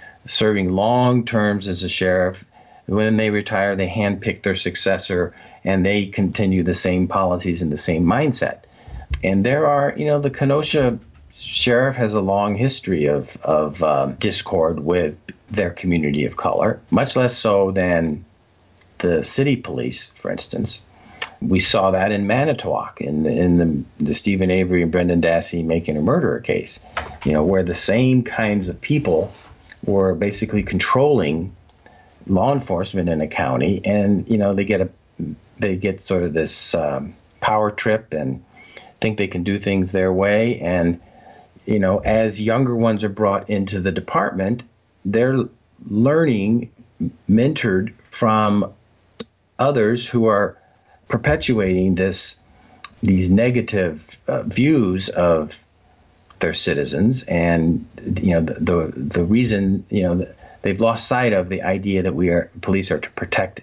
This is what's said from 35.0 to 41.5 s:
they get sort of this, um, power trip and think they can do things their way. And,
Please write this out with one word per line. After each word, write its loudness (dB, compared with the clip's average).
they 0
get -4
sort -2
of -2
this, -2
um, -4
power 0
trip -2
and -4
think -2
they 0
can -6
do -2
things 0
their 2
way. 2
And, 0